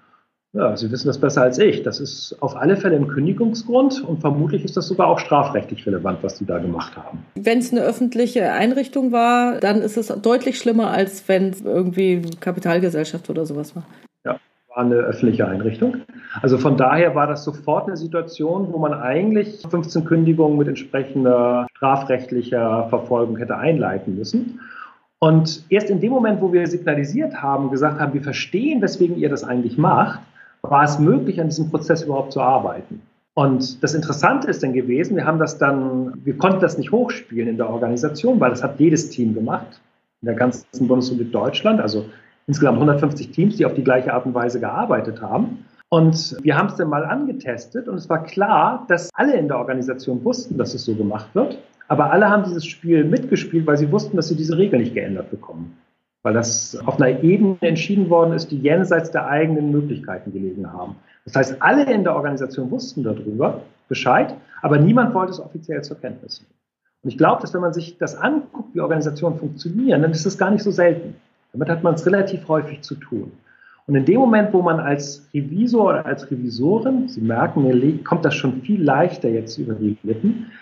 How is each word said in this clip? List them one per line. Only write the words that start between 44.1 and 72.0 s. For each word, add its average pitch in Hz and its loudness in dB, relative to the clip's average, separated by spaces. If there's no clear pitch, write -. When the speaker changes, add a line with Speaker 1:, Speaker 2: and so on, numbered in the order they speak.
Speaker 1:
Art 123 -2
und 123 -4
Weise 120 -2
gearbeitet 117 -2
haben. 110 -4
Und 160 2
wir 143 4
haben 190 2
es - -6
dann 160 -2
mal 147 -2
angetestet 233 -6
und 190 -6
es 165 -10
war 160 -2
klar, 202 0
dass 170 2
alle 269 2
in 156 2
der 135 -2
Organisation 127 -4
wussten, - -2
dass 110 -2
es - -8
so 113 -2
gemacht 107 -4
wird, 220 0
aber 147 2
alle 196 6
haben 202 4
dieses 170 -6
Spiel 165 2
mitgespielt, 165 0
weil 147 2
sie 147 2
wussten, 196 0
dass 160 0
sie 170 -2
diese 160 -2
Regel 170 4
nicht 110 -2
geändert 98 -6
bekommen. - -14
Weil 110 2
das - -4
auf - 2
einer 127 4
Ebene 190 4
entschieden 170 0
worden 165 4
ist, 160 -4
die 143 -4
jenseits 165 2
der 143 -4
eigenen 151 0
Möglichkeiten 127 -4
gelegen 92 -8
haben. 90 -12
Das 107 -6
heißt, - 2
alle 269 4
in 202 2
der 165 0
Organisation 135 -4
wussten - -6
darüber 107 -2
Bescheid, 127 0
aber 147 2
niemand 220 4
wollte 185 -2
es - -12
offiziell 156 -10
zur - -14
Kenntnis 107 -14
nehmen. - -20
Und 127 -4
ich 127 -8
glaube, 165 4
dass 175 -8
wenn 180 -2
man 170 0
sich 165 -8
das - -6
anguckt, - -4
wie 180 -4
Organisationen 151 -2
funktionieren, 170 0
dann 160 2
ist 160 -2
das 190 -4
gar 196 2
nicht 208 2
so 208 -2
selten. 175 2
Damit 147 -4
hat 165 -2
man 170 2
es - -4